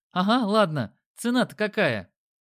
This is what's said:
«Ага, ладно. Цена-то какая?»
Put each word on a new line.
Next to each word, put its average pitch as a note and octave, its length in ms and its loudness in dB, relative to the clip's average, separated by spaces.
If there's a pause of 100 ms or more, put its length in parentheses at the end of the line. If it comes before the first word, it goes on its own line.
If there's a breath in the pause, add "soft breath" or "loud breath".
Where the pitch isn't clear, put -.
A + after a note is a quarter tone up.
(140)
«Ага, G#3+ 320 2
ладно. F3 500 0 (220)
Цена-то A#3+ 360 -2
какая?» F3 560 -2 (320)